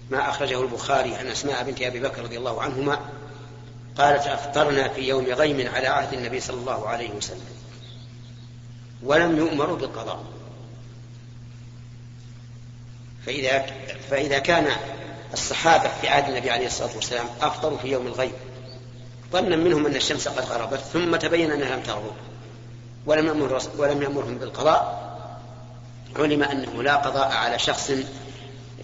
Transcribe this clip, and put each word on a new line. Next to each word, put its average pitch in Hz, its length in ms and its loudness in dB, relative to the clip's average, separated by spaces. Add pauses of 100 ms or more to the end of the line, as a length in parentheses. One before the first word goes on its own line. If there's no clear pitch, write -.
(120)
ما 139 180 2
أخرجه 131 320 0
البخاري 123 540 2
عن 123 120 -6
أسماء 123 360 -2
بنت 127 180 -6
أبي 123 180 -2
بكر 127 240 -4
رضي 117 140 -8
الله 117 240 -2
عنهما، 139 380 0 (960)
قالت: 143 300 8
"أفطرنا 139 600 2
في 135 140 -4
يوم 131 240 2
غيم 131 420 2
على 127 200 0
عهد 139 260 2
النبي 123 260 -4
صلى - 180 -4
الله 120 300 -4
عليه 117 240 -2
وسلم"، 101 340 -8 (1600)
ولم 160 340 6
يؤمروا 160 400 2
بالقضاء. 110 460 -6 (3000)
فإذا، 135 400 2 (440)
فإذا 139 300 2
كان 160 280 6 (680)
الصحابة 151 560 6 (120)
في 143 60 0
عهد 139 220 6
النبي 127 200 0
عليه 123 180 2
الصلاة 120 280 -2
والسلام 117 300 -2 (160)
أفطروا 151 360 0
في 127 100 -6
يوم 127 200 0
الغيم 120 260 -2 (960)
ظنا 180 240 4
منهم 160 300 6
أن 143 100 2
الشمس 139 320 0
قد 120 180 -2
غربت، 117 340 -2
ثم 170 360 2
تبين 160 360 6
أنها 135 240 2
لم 120 80 -2
تغرب، 107 320 -4 (920)
ولم 156 220 6
يأمر، 139 340 2 (160)
ولم 143 240 4
يأمرهم 135 360 -2
بالقضاء، - 720 2 (1040)
علم 147 280 4
أنه 123 400 -2
لا 143 120 6
قضاء 135 360 4
على 117 280 2
شخص - 320 0 (920)